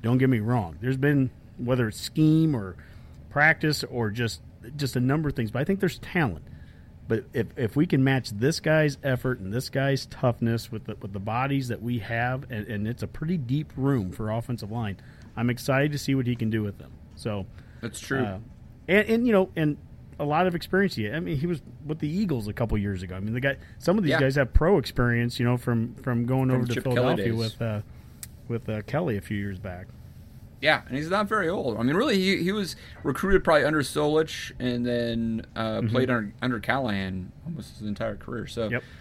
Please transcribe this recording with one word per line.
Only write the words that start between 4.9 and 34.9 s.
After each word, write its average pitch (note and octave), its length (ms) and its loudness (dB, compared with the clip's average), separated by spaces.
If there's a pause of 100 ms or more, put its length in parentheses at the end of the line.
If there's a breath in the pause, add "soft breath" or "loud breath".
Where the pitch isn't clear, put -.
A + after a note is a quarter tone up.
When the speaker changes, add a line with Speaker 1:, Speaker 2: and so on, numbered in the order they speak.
Speaker 1:
a B2+ 40 2
number C#3+ 300 2
of C3 60 -4
things, A2+ 140 0
but A#2+ 100 -2
I D3 40 2
think G3 160 0
there's - 180 0
talent. A2 460 0 (640 loud breath)
But A2+ 240 2
if, A2+ 140 0 (100)
if A#2 180 -2
we D#3 120 4
can C#3 180 4
match C3 260 2
this A#2 300 0
guy's D#3 420 2
effort B2+ 380 0
and F#2+ 120 -6
this B2 180 -4
guy's C#3 360 2
toughness A#2 640 0
with A2 140 -10
the, G#2+ 160 -8
with G2+ 120 -10
the G2+ 60 -6
bodies B2+ 500 -2
that G#2+ 140 -6
we A#2+ 180 -2
have, B2 500 -2
and, G#2+ 180 -6
and G#2 180 -2
it's A#2+ 160 -4
a G#2+ 60 -6
pretty E3 300 -4
deep C#3 380 -2
room B2+ 360 2
for G#2+ 180 -4
offensive A2+ 400 -4
line, G#2+ 280 -4 (380 loud breath)
I'm A#2 140 2
excited C3+ 420 2
to C#3+ 60 -2
see C3+ 160 0
what C3 140 2
he B2 80 0
can A2+ 140 0
do A2 120 0
with G2+ 160 -6
them. - 140 -18 (240)
So G2+ 300 -6 (340 loud breath)
Speaker 2:
That's - 180 -8
true. C3+ 220 0
Speaker 1:
uh, G2+ 180 -2 (480)
and, G#3 220 4
and, A#3 180 2
you A#3 60 4
know, F#3+ 240 4
and D3+ 200 2 (440)
a D3 40 -2
lot D#3 220 2
of F3 80 0
experience. F#3 400 2
He, G#2 160 -2
I C#3+ 80 -4
mean, F3 180 -2
he C#3 100 0
was F3 160 -2 (220)
with D3+ 140 -4
the D3+ 100 -2
Eagles D#3 380 0
a G#2 60 -4
couple A2+ 260 0
years G2 240 -2
ago. F2+ 140 -8
I F#2+ 40 -8
mean, G#2+ 140 -4
the B2 60 -2
guy, C3+ 160 0 (220 loud breath)
some F#3+ 200 4
of G3+ 60 2
these C#3+ 80 4
Speaker 2:
Yeah. D#3+ 80 4
Speaker 1:
guys C3+ 160 4
have C3+ 160 2
pro F3 260 8
experience, A#2+ 600 2
you A#2+ 60 4
know, B2 100 4
from, A#2+ 400 0
from A#2+ 300 0
going C3 220 2
Speaker 2:
From C3 100 6
Speaker 1:
over B2+ 100 2
to A#2+ 60 0
Speaker 2:
Chip B2 100 -2
Kelly B2 120 2
Speaker 1:
Philadelphia C3 360 4
Speaker 2:
days. - 20 0
Speaker 1:
with, A2+ 280 -2
uh, G#2+ 180 -2 (640 loud breath)
with, A#2 220 -6
uh, G#2+ 140 -2
Kelly D3 340 -2
a G2 40 -2
few G#2+ 180 -6
years G2+ 200 -6
back. F#2+ 300 -10 (720)
Speaker 2:
Yeah, C#3+ 260 2
and B2 80 -8
he's D3+ 140 -4
not G3+ 180 0
very G3+ 220 0
old. C3+ 300 -2
I A2+ 40 -2
mean, C#3 140 2
really, A#3+ 220 4
he, F#3+ 240 4
he F#3 100 2
was G3 240 -4 (260 loud breath)
recruited F#3 400 4
probably D3+ 220 6
under D3+ 160 4
Solich D3+ 800 0
and A#2+ 260 0
then, A#2 640 0 (100)